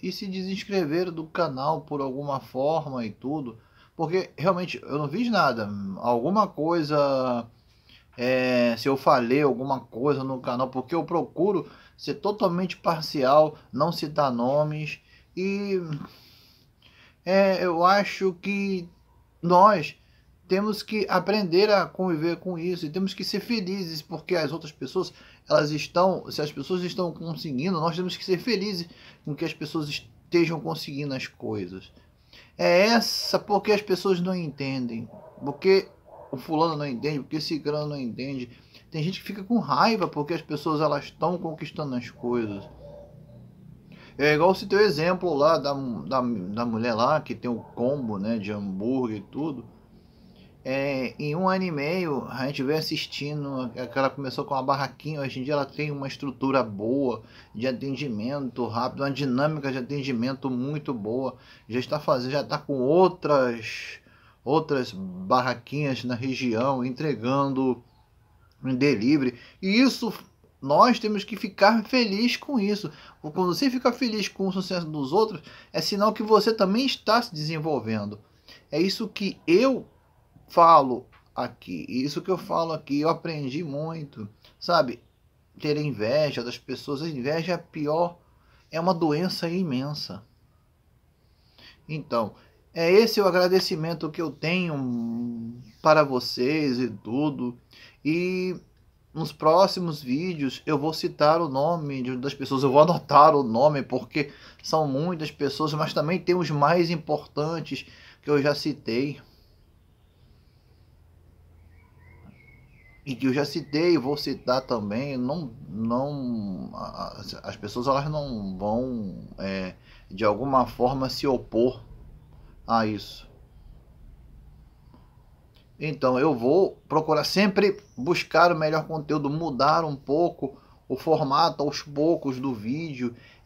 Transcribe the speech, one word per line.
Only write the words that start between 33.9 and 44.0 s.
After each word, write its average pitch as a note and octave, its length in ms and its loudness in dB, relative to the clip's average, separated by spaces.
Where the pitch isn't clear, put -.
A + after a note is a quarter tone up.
não F#3 140 -2
entendem, C3+ 760 -6
porque F#3+ 440 2
o C3+ 60 -8
fulano D#3 400 0
não D3 100 -4
entende, C#3 340 -4
porque D#3 160 -8
esse D3+ 120 -6
ciclano D3 400 -4
não D3 120 -8
entende. B2 500 -8
Tem D#3 120 -4
gente F#3 180 -4
que - 60 -20
fica G3 180 -10
com A#3 140 0
raiva E3+ 500 2
porque D3 240 -4
as D#3 80 -2
pessoas, D3+ 400 -2
elas C#3+ 240 0
estão F3 320 -4
conquistando D#3 580 -8
as A#2+ 160 -6
coisas. A2 560 -4